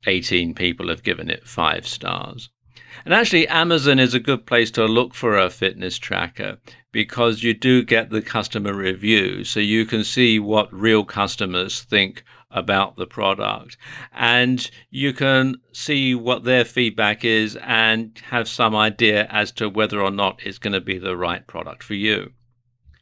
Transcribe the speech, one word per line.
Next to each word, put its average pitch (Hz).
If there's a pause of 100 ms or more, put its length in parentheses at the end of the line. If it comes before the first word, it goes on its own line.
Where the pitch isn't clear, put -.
eighteen 87
people 87
have 82
given 82
it -
five 82
stars. - (540)
And 165
actually, 202
Amazon 160
is 123
a 127
good 127
place 117
to 113
look 113
for 107
a 92
fitness 95
tracker 98 (340)
because 113
you 117
do 127
get 113
the 110
customer 101
review, 98
so -
you 107
can 110
see 113
what 104
real 107
customers 95
think 98 (280)
about 98
the 95
product, 104 (360)
and 123 (220)
you 135
can 131 (160)
see 135
what 117
their 123
feedback 110
is 110
and 113
have 117
some 110
idea 107
as 104
to 107
whether 104
or 98
not 98
it's 101
gonna 101
be 95
the 92
right 87
product 82
for 107
you. 101 (720)